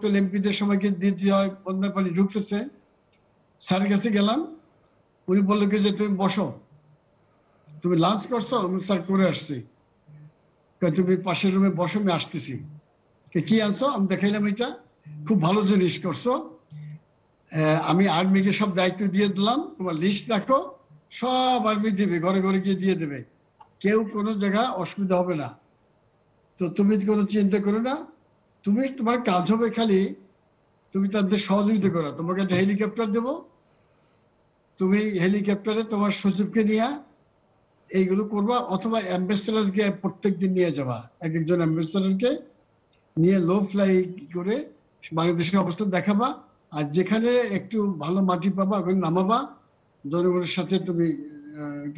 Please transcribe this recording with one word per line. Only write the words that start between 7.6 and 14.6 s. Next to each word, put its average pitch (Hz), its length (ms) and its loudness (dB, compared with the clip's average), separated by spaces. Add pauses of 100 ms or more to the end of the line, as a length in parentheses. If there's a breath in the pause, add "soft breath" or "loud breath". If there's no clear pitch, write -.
তুমি 175 140 2
lunch 190 300 2
করছো?" 233 300 -4
আমি, 185 240 -2
"স্যার, 185 220 -2
করে 190 260 2
আসছি।" 143 280 -4 (1200)
কয়, 170 160 2
"তুমি 185 200 2
পাশের 185 380 0
রুমে 190 160 4
বসো, 170 300 -2
আমি 196 120 2
আসতেছি।" 135 420 -6 (760)
কে, 160 80 0
"কি 220 220 2
আনছো?" 208 240 0
আমি 220 200 0
দেখাইলাম, 202 400 -2
"এটা 220 220 -2 (600)